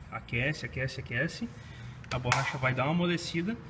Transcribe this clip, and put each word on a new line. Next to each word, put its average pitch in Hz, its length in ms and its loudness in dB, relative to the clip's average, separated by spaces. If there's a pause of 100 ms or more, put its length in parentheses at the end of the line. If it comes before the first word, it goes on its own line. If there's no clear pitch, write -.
(140)
aquece, 123 520 0
aquece, 127 340 -4
aquece. 143 480 -2 (640)
A 127 60 0
borracha 127 400 2
vai 131 160 4
dar 127 100 4
uma 147 80 4
amolecida. 175 640 2 (140)